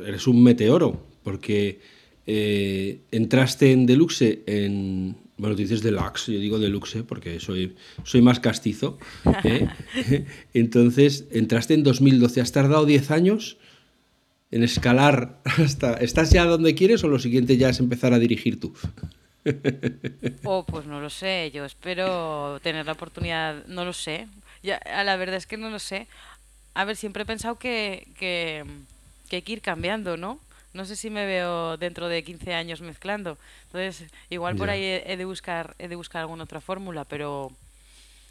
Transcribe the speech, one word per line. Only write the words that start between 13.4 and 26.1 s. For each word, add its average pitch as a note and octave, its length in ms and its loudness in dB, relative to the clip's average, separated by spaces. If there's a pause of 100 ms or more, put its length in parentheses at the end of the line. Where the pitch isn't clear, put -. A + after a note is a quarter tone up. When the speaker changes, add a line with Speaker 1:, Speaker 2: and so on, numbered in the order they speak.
Speaker 1:
en A#2 100 0
escalar B2 840 2
hasta... C3+ 500 0
estás C#3 360 2
ya F3 140 8
donde E3 300 4
quieres F#3+ 280 4
o D#3+ 60 2
lo C#3 100 4
siguiente B2 380 2
ya B2+ 140 4
es B2 100 0
empezar B2 320 0
a A#2+ 80 6
dirigir A#2 400 0
tú? - 140 -10 (720)
<laughs> D3+ 80 0 (920)
Speaker 2:
Oh, F#3+ 200 -4
pues D#3 220 -10
no D3 140 -12
lo D3 100 -12
sé, F#3 440 -6
yo C#3+ 100 -10
espero D#3+ 1000 -6
tener D#3 240 -6
la D#3 60 -4
oportunidad, D#3+ 760 -6
no F3+ 180 -10
lo F3 80 -8
sé. E3+ 340 -10 (360)
Ya, F#3+ 140 -4
a G3 280 -6
la G3 120 0
verdad F#3 200 -6
es F#3 100 -10
que A3 100 -12
no A3 140 -12
lo G#3+ 80 -10
sé. G3 280 -12 (680)